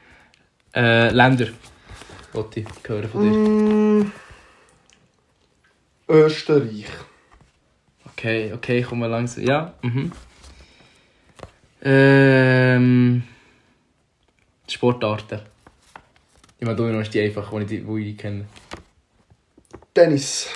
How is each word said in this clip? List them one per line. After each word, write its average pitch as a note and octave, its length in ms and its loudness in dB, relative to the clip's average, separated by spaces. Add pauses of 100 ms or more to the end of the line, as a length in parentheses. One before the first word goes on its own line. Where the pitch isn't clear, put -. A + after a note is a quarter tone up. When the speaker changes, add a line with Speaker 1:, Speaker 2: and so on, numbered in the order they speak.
(760)
Speaker 1:
Äh, A#2 340 2
Länder. B2 380 2 (840)
Wollte A2 280 -10
ich G#2+ 60 -12 (200)
hören G#2+ 220 -8
von G3+ 140 -6
dir. G#3+ 140 2
Speaker 2:
Mm, G#3+ 760 2 (2000)
Österreich. D3+ 800 0 (1300)
Speaker 1:
Okay, A2 420 -6
okay, B2 340 -4
komm A#2+ 120 -8
mal A#2 100 -4
langsam. A#2+ 360 -6
Ja, D3+ 360 -2
mhm. C3+ 300 -6 (1700)
Ähm, B2+ 1400 4 (1500)
Sportarten. G#2+ 720 -4 (1160)
Ich A#2 60 -8
meine, A2+ 120 -4
du A#2 80 -2
noch A2 220 -4
die G#2+ 120 -4
einfach, G#2 320 -4 (160)
die A2 80 -8
ich, - 100 -10
die G#2+ 260 -8
ich G#2 60 -16
kenne. G2+ 280 -12 (1500)
Speaker 2:
Tennis. D#3 640 2